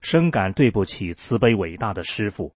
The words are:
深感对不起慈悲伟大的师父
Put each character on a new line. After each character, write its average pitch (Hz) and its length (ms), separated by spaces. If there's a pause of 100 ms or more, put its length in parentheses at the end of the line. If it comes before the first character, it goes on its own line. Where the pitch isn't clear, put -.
深 165 300
感 95 240
对 131 160
不 101 140
起 90 280
慈 - 260
悲 117 160
伟 87 220
大 107 160
的 92 100
师 104 280
父 90 260